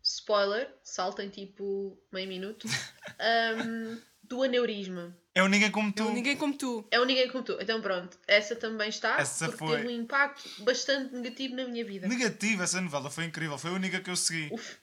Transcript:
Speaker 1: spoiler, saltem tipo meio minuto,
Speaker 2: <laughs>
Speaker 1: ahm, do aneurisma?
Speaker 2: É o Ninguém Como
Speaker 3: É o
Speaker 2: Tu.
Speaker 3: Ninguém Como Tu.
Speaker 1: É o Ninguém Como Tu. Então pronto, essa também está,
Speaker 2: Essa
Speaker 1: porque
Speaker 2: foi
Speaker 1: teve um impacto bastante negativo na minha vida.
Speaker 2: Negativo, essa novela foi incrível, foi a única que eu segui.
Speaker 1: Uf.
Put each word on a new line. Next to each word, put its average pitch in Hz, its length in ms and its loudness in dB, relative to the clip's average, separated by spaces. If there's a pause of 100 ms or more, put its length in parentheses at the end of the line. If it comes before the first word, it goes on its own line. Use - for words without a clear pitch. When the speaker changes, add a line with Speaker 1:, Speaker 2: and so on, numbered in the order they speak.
Speaker 1:
spoiler, 208 800 0
saltem 202 460 -4
tipo 196 800 -6
meio 190 180 -6
minuto, 190 380 -8
Speaker 2:
<laughs> - 540 -6
Speaker 1:
ahm, 226 760 0 (240)
do 254 200 -2
aneurisma? 202 720 0 (180)
Speaker 2:
É 185 120 6
o 196 40 6
Ninguém 208 220 6
Como 214 160 0
Speaker 3:
É 202 40 2
o 202 40 -4
Speaker 2:
Tu. 220 160 2
Speaker 3:
Ninguém 247 260 2
Como 285 220 0
Tu. 240 320 -2
Speaker 1:
É 226 100 6
o 247 40 6
Ninguém 254 260 4
Como 254 140 -4
Tu. - 160 -2
Então 220 200 0
pronto, 180 460 -2
essa 208 300 6
também 220 320 -2
está, 220 280 0
Speaker 2:
Essa 143 300 0
Speaker 1:
porque 156 120 -4
Speaker 2:
foi 156 180 2
Speaker 1:
teve 233 120 -2
um - 40 -2
impacto 277 560 0 (160)
bastante 262 500 0
negativo 247 400 -6
na 254 140 -4
minha 233 160 -4
vida. 196 240 -6
Speaker 2:
Negativo, 214 560 2
essa 180 160 0
novela 143 280 -2
foi 165 180 -4
incrível, 160 300 -4
foi 156 140 -4
a 185 40 0
única 185 260 0
que 180 100 -8
eu 180 60 -2
segui. 160 360 0
Speaker 1:
Uf. - 300 -10